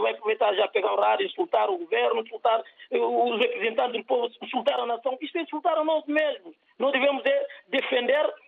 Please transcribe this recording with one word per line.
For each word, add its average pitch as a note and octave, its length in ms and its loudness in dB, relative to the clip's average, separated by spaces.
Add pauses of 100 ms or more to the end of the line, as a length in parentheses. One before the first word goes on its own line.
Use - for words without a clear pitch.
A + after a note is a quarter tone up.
vai A3 120 2
aproveitar G#3+ 400 0
já G3 140 2
pegar G3+ 260 0
o G3 60 0
rádio, G#3+ 280 2
insultar - 420 0
o F#4+ 80 0
governo, G#4+ 440 0
insultar, A#3 400 0 (300)
eh, B3 60 2
os A#3 420 2
representantes A3+ 600 -2
do - 40 -12
povo, - 240 0 (120)
insultar A#3 380 -2
a B3 60 -4
nação. C4 360 -4
Isto D#4 160 -6
é E4+ 40 -2
insultar D#4+ 360 -2
a D#4 60 2
nós D#4 240 0
mesmos. D4 480 -2 (220)
Nós C4+ 140 0
devemos C4+ 320 0
de, C#4 240 0 (220)
defender C4 640 0 (140)